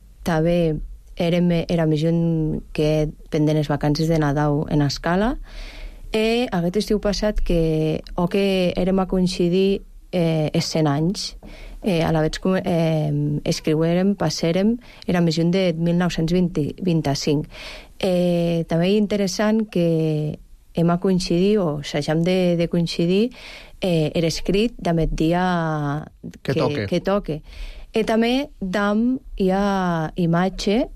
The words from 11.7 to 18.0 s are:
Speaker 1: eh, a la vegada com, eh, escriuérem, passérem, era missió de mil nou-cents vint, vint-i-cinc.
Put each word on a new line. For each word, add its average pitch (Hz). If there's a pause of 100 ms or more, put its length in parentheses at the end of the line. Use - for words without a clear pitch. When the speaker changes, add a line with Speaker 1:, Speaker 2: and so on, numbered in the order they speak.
Speaker 1:
eh, 170
a 160
la 160
vegada 156
com, 185
eh, 160 (320)
escriuérem, 170
passérem, 190 (300)
era 175
missió 165
de 185
mil 170
nou-cents 170
vint, 180 (240)
vint-i-cinc. 156 (540)